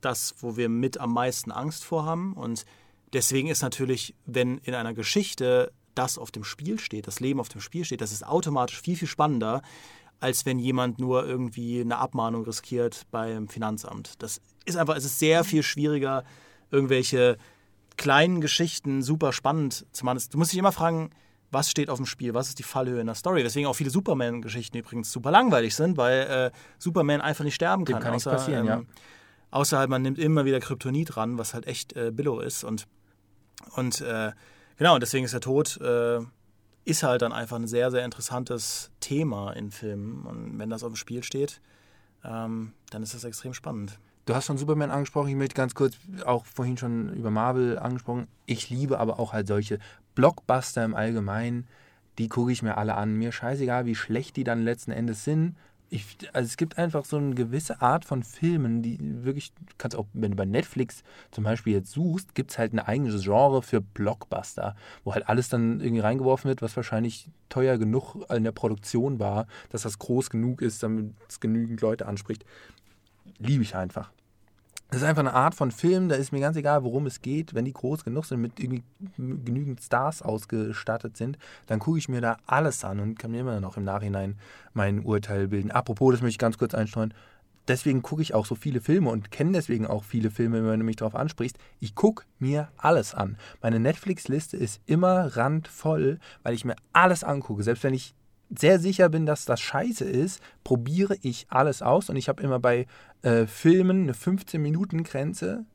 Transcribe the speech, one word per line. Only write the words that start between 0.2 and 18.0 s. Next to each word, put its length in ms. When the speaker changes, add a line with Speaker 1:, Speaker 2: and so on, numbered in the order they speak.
Speaker 1:
wo 180
wir 120
mit 300
am 140
meisten 380
Angst 320
vor 220
haben 280
und 320
deswegen 340
ist 160
natürlich, 520
wenn 340
in 160
einer 180
Geschichte 760
das 240
auf 140
dem 120
Spiel 360
steht, 260
das 140
Leben 200
auf 100
dem 120
Spiel 240
steht, 160
das 100
ist 140
automatisch 560
viel, 140
viel 120
spannender, 540
als 280
wenn 100
jemand 400
nur 260
irgendwie 580
eine 180
Abmahnung 460
riskiert 680
beim 360
Finanzamt. 760
Das 180
ist 100
einfach, 200
es 100
ist 140
sehr 240
viel 180
schwieriger, 600
irgendwelche 680
kleinen 460